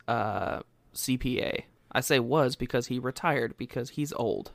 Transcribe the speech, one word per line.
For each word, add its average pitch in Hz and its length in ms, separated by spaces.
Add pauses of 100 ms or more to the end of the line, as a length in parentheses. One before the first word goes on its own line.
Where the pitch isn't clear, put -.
uh, 104 540 (320)
C 127 240
P 123 240
A. - 240 (300)
I 123 60
say 135 180
was 135 380
because 123 300
he 127 120
retired 127 580
because 123 340
he's 147 200
old. 95 440